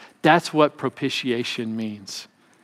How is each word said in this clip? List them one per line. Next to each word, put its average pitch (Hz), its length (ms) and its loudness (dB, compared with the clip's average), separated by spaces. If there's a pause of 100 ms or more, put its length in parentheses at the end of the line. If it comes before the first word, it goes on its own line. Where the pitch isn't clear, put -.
(200)
that's 165 320 4
what 151 240 2
propitiation 120 960 -4
means. 104 540 -10 (360)